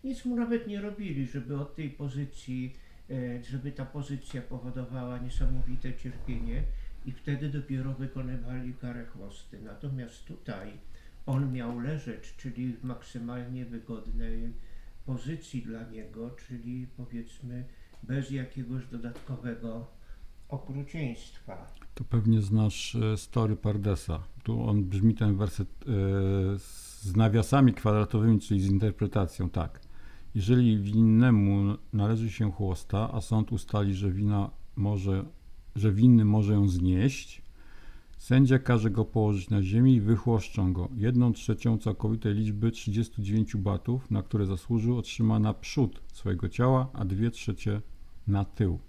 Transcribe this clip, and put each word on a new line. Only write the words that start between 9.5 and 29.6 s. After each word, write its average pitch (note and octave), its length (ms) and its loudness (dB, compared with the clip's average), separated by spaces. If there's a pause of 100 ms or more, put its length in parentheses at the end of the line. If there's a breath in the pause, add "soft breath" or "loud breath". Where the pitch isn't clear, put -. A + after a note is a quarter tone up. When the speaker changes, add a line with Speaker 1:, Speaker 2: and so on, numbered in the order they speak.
Speaker 1:
Natomiast A#2+ 600 -10
tutaj G#2 480 -12 (540 soft breath)
on C3+ 260 -2
miał A#2+ 280 -6
leżeć, C3 560 -8
czyli B2 360 -8
w A#2 120 -12
maksymalnie B2 840 -10
wygodnej A#2 840 -4 (540 soft breath)
pozycji B2+ 560 -8
dla A2+ 280 -10
niego, A2 400 -12
czyli, B2 560 -10 (100)
powiedzmy, B2 680 -10 (380 soft breath)
bez C3 280 -4
jakiegoś B2+ 560 -8
dodatkowego A#2 1000 -8 (840 soft breath)
okrucieństwa. C3+ 1040 -10 (200)
Speaker 2:
To - 100 -8
pewnie A2+ 380 4
znasz, G#2 540 2
e, A2 200 0
story A2 400 0
Pardesa. G2+ 680 0 (200)
Tu A#2 260 -2
on G#2 160 4
brzmi G2 300 4
ten G#2 220 2
werset, G2+ 320 -2
e, - 160 -14 (720)
z - 580 -6
nawiasami A2+ 580 6
kwadratowymi, G#2+ 680 4
czyli G2+ 200 0
z F#2+ 60 2
interpretacją, G2 840 2
tak. - 300 -4 (540 soft breath)